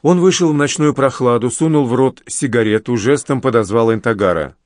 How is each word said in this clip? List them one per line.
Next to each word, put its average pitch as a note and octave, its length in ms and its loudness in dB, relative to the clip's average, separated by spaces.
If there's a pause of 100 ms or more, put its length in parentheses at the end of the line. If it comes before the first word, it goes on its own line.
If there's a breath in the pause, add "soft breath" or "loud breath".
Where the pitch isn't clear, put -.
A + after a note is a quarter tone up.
Он F3 180 2
вышел F3 320 2
в D3 40 0
ночную D3 400 0
прохладу, B2 560 0
сунул D3+ 340 0
в A#2 80 -2
рот C3 320 0
сигарету, A2+ 720 -2
жестом C3+ 440 -2
подозвал A2+ 520 0
Интагара. F#2+ 640 -2 (100)